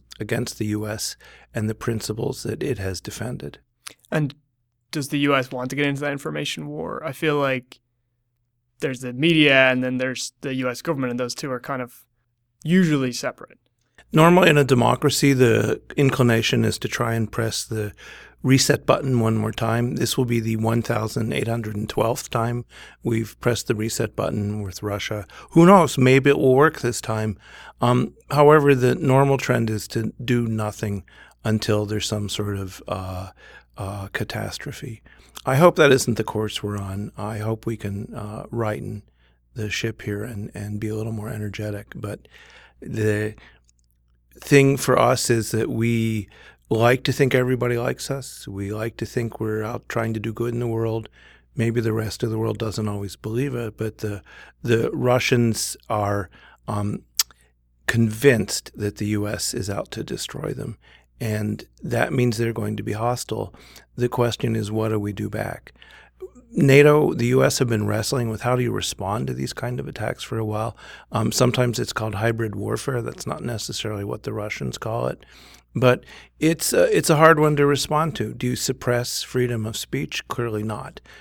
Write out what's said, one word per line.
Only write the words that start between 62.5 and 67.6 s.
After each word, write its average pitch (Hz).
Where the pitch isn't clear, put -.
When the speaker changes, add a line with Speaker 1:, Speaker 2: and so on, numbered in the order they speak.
Speaker 1:
going 107
to 107
be 107
hostile. 110
The 120
question 120
is, 104
what 110
do 110
we 101
do 104
back? 104
nato, 147
the 120
U 131
S 131
have 127